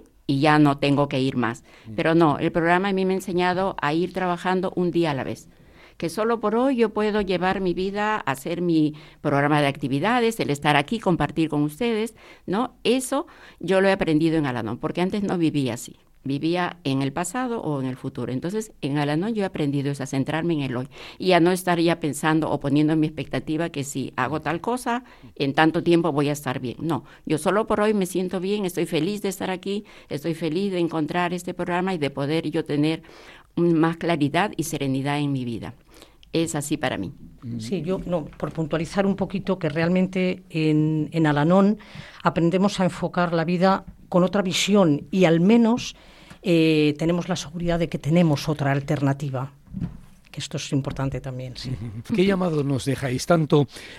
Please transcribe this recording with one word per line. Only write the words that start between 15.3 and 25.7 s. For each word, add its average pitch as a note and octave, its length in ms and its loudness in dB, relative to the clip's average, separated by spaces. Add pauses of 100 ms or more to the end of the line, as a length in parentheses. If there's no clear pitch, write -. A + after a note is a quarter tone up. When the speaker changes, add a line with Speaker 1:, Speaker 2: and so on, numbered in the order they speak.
Speaker 1:
vivía D3 380 0
así. - 220 -14 (280)
Vivía D#3+ 580 -2
en C3+ 200 0
el C3+ 100 -4
pasado A#3 480 -6
o D3 180 -4
en C3 80 -4
el C3 80 -6
futuro. B2+ 380 -8
Entonces, F3+ 380 -6 (100)
en C#3+ 160 -2
Al-Anon D#3 380 -2
yo G#3 80 -2
he - 20 0
aprendido C#3+ 460 -2
eso, C#3 100 -6
a C3+ 60 -6
centrarme D#3 480 -2
en D3 60 -2
el A#2+ 140 -4
hoy B2+ 120 -6 (320)
y F3+ 140 4
a F3 60 8
no E3+ 120 6
estar F3+ 280 0
ya E3+ 200 2
pensando D#3 500 0
o C3+ 100 -2
poniendo D3+ 360 2
mi D#3 100 2
expectativa D#3 640 -4
que C#3+ 140 -6
si C3+ 320 -8
hago C3+ 260 -2
tal D#3+ 200 -4
cosa, A#3+ 420 -4 (320)
en C#3 180 -2
tanto D#3+ 300 4